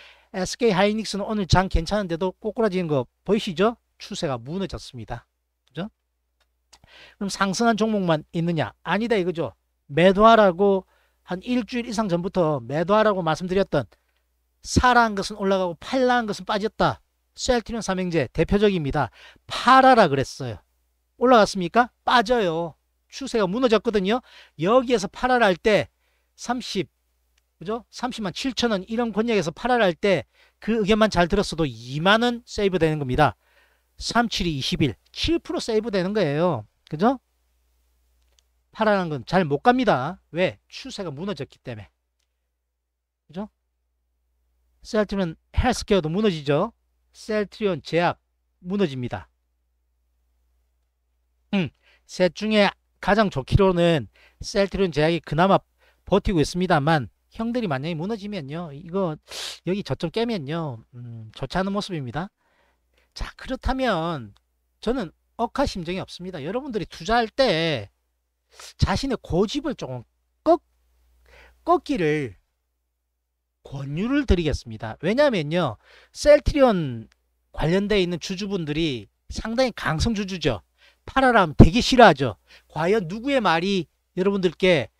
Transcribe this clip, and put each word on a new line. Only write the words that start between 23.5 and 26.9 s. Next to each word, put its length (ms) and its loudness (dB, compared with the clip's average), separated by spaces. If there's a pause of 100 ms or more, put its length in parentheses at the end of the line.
여기에서 480 2
팔아라 380 0
할 120 2
때 320 2 (460)
삼십, 540 -6 (720)